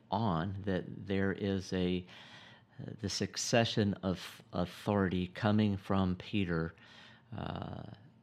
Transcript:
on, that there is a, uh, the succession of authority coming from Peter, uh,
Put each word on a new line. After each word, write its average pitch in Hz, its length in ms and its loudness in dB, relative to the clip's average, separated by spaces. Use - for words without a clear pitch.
on, 101 440 2
that 92 180 0
there 98 260 2
is 98 400 -2
a, 90 320 0
uh, - 120 -10
the 101 80 -4
succession 110 920 2
of 92 180 0
authority 90 760 0
coming 104 500 4
from 95 380 2
Peter, 85 580 -2
uh, - 460 -8